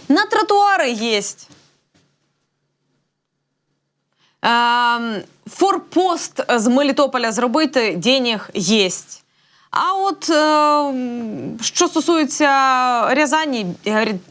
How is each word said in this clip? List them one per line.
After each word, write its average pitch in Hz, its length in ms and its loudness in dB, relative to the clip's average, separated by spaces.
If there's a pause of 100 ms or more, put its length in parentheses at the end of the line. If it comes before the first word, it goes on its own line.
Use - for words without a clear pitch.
На 381 180 2
тротуари 403 640 2
єсть. 214 580 -4 (3000)
Ем, 233 800 0 (280)
форпост 359 920 -2 (140)
з 214 80 0
Мелітополя 262 680 2
зробити, 240 640 0
денег 233 580 0
єсть. 190 680 -2 (480)
А 349 240 0
от, 381 360 -2
ем, 277 1300 0
що 349 260 0
стосується 311 600 0 (680)
Рязані, 285 520 0 (200)
говорить, 214 340 -2 (100)